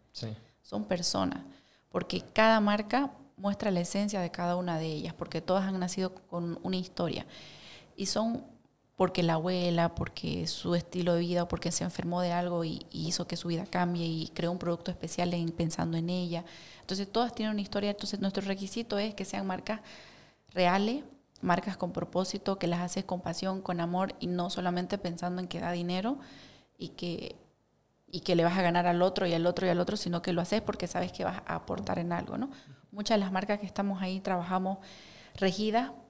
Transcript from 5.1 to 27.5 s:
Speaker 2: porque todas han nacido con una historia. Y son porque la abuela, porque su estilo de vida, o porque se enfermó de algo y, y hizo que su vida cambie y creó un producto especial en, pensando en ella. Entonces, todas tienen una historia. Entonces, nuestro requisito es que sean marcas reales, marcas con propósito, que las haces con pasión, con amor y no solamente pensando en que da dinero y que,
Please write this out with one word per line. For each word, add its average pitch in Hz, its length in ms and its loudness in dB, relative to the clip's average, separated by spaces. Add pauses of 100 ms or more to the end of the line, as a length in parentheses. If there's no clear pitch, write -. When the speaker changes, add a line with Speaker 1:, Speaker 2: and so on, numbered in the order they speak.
Speaker 2:
porque 170 280 -4
todas 185 220 4
han 190 160 0
nacido 185 340 -2
con 170 500 -4
una 185 120 0
historia. 175 500 -2 (680)
Y 190 120 -4
son 226 360 0 (520)
porque 185 280 4
la 165 100 4
abuela, 170 640 2
porque 160 520 -4
su 175 280 0
estilo 175 400 2
de 170 60 4
vida, 175 220 2
o 175 40 -2
porque 170 240 -2
se - 120 0
enfermó 175 380 -2
de 175 100 2
algo 175 320 0
y, 160 280 -4
y 160 160 -2
hizo 175 200 -2
que 170 100 -4
su 175 100 -6
vida 170 180 0
cambie 175 400 0
y 160 280 -2
creó 170 180 0
un 180 80 -4
producto 175 320 -2
especial 175 420 -2
en, 170 180 0
pensando 165 460 0
en 165 120 0
ella. 175 360 -2 (360)
Entonces, 190 300 -4
todas 233 220 2
tienen 214 200 0
una 208 80 0
historia. 202 300 0
Entonces, 202 280 -4
nuestro 196 260 0
requisito 196 540 -2
es 208 160 -2
que 190 100 -6
sean 196 220 -4
marcas 208 340 -4 (720)
reales, 202 500 4 (380)
marcas 180 340 2
con 175 160 -2
propósito, 190 680 -2
que 175 80 0
las 175 140 2
haces 180 220 -2
con 180 180 -4
pasión, 190 400 -4
con 180 180 -4
amor 180 400 0
y - 80 -4
no 180 220 0
solamente 180 480 0
pensando 180 440 -4
en 180 60 -6
que 170 120 -6
da 170 120 -2
dinero 185 480 0 (580)
y 170 120 -8
que, - 460 -6 (760)